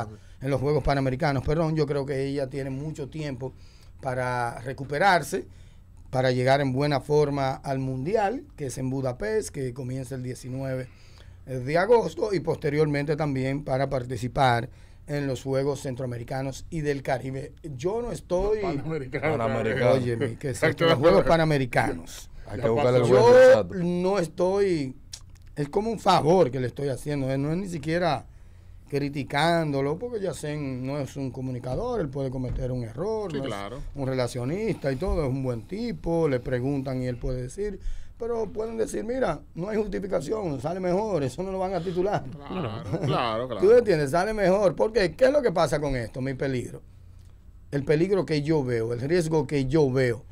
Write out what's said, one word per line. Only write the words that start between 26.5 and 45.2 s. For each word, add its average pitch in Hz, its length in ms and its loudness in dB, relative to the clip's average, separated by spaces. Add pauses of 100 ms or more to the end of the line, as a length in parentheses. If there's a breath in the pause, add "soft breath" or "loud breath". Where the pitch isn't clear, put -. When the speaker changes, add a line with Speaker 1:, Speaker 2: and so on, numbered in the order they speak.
Speaker 2:
que 131 100 -4
le 127 80 -2
estoy 113 200 -6
haciendo, 135 420 -2
eh, 135 80 0
no 143 140 -2
es 170 60 0
ni 196 100 -6
siquiera 160 580 -2 (640 soft breath)
criticándolo, 143 1080 0
porque 240 220 -6
Yacen 147 640 -6
no 139 120 -4
es - 180 -8
un 135 140 -4
comunicador, 131 720 -4
él 156 80 -2
puede 135 220 -4
cometer 127 420 -4
un 127 120 -4
error, 190 460 -6
Speaker 1:
Sí, 143 80 -6
Speaker 2:
no 135 60 -4
es 135 40 -6
Speaker 1:
claro. 101 300 -8 (160)
Speaker 2:
un 139 120 -4
relacionista 135 840 -2
y 131 40 -4
todo, 165 280 0
es 127 60 0
un 135 120 -2
buen 120 200 -4
tipo, 165 680 -2
le 127 120 2
preguntan 131 640 -2
y 127 40 -2
él 123 100 -4
puede 127 260 -4
decir, 190 380 -6 (380 soft breath)
pero 233 340 -4
pueden 226 240 -6
decir, 208 260 -2
"Mira, 220 380 -2 (140)
no 170 160 -6
hay 214 80 0
justificación, 185 840 -2
sale 165 180 -4
mejor, 185 440 0
eso 135 200 -2
no 190 80 -6
lo 190 80 -4
van 185 160 -2
a 175 60 -2
titular". 180 420 0 (260)
Speaker 1:
Claro, 120 340 -4
Speaker 4:
<laughs> 160 240 -4
Speaker 1:
claro, 123 420 0
claro. 113 120 -6
Speaker 2:
¿Tú 202 120 8
entiendes? 185 380 6
Sale 185 240 2
mejor, 190 420 4
porque 214 400 2
¿qué 262 80 4